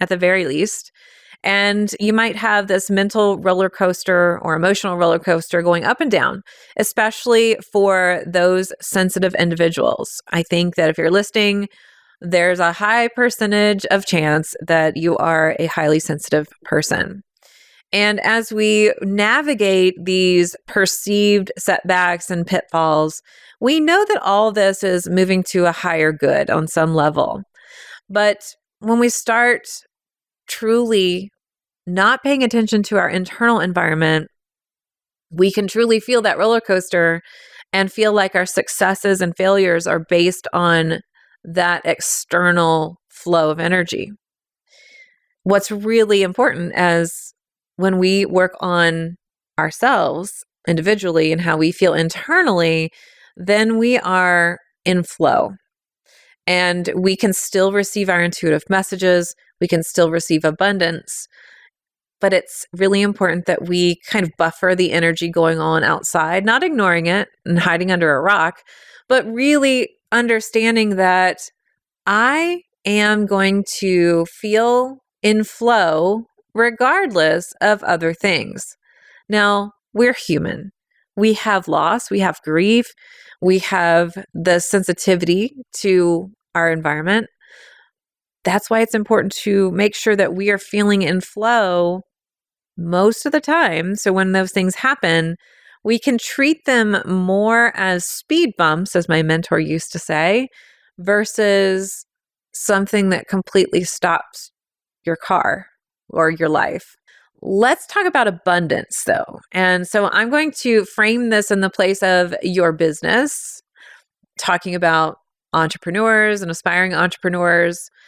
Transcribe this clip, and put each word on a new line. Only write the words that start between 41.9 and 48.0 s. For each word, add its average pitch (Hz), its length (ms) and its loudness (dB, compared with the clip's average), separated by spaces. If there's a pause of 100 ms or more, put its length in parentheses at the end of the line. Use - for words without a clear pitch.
flow 165 400 0
of 156 100 -4
energy. 180 520 -4 (1300)
What's 196 300 0
really 208 500 2
important 175 560 -2
is 170 560 0 (420)
when 185 220 0
we 190 280 2